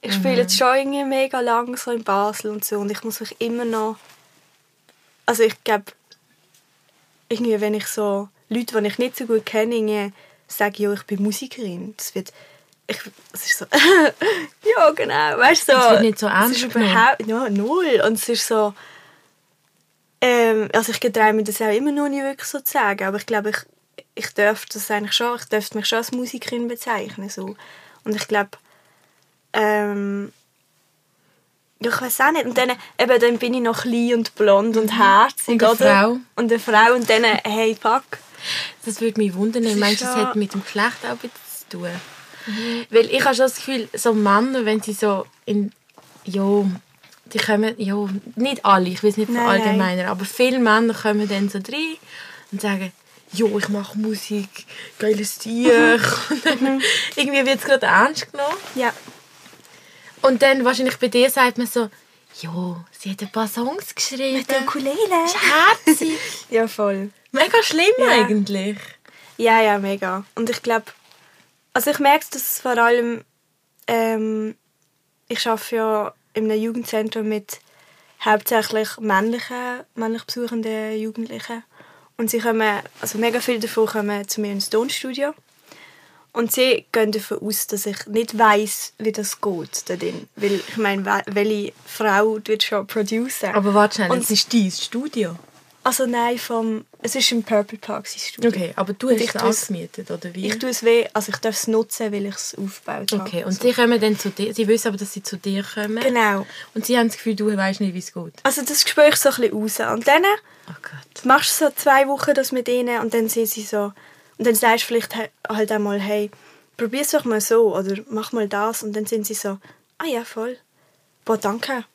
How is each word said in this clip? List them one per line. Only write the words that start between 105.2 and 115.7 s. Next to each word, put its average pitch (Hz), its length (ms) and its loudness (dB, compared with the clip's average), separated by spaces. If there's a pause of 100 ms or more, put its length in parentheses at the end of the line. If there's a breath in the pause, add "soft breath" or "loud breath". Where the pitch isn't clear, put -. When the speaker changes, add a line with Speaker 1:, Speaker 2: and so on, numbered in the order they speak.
Speaker 2:
zu - 160 -10
dir 196 240 -4
kommen? 214 400 -6
Speaker 1:
Genau. 220 460 2 (260 loud breath)
Speaker 2:
Und 220 120 -6
sie 247 120 2
haben 233 120 4
das - 80 -8
Gefühl, 220 180 -2
du 208 220 -2
weisst 190 240 -2
nicht, 190 120 -2
wie 180 60 -8
es - 140 -14
geht? 170 200 -12 (100)
Speaker 1:
Also 277 180 2
das 294 200 -2
spüre 302 280 6
ich 294 80 2
so - 120 4
ein 262 60 -2
bisschen 233 180 2 (340)
raus. 160 100 -2
Und 233 100 -2
dann 311 160 6 (460 soft breath)
Speaker 2:
Oh 165 120 -14
Gott. - 440 -16
Speaker 1:
machst 262 360 4
du 311 40 4
so 285 100 2
zwei 277 320 4
Wochen 277 260 0
das 269 200 0
mit 247 160 -2
ihnen 240 320 0
und 226 120 -4
dann 226 140 0
sind 226 220 -2
sie 214 140 -8
so... 202 280 -4 (460 soft breath)
Und 226 100 0
dann 226 80 4
sagst 226 300 4
du - 20 -12
vielleicht 233 280 -2
he-, 220 140 -6 (200)
halt 214 220 -2